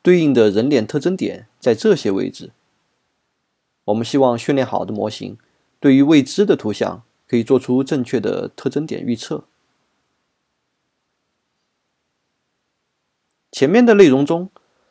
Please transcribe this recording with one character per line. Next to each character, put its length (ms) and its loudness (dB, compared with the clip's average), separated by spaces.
对 180 4
应 140 2
的 160 4
人 180 0
脸 180 0
特 140 -4
征 160 -4
点 300 -8
在 160 0
这 220 0
些 140 -4
位 180 -4
置。 220 -18
我 80 -2
们 100 -4
希 140 -2
望 200 2
训 160 -4
练 120 -2
好 180 -6
的 80 -10
模 160 -6
型， 300 -14
对 160 4
于 80 6
未 200 4
知 220 -2
的 120 0
图 160 -6
像 300 -6
可 100 -4
以 80 0
做 140 2
出 240 -2
正 220 -4
确 160 -4
的 280 -4
特 200 -8
征 160 -6
点 180 -10
预 140 -4
测。 280 -10
前 180 0
面 160 4
的 100 6
内 120 8
容 180 4
中， 260 -4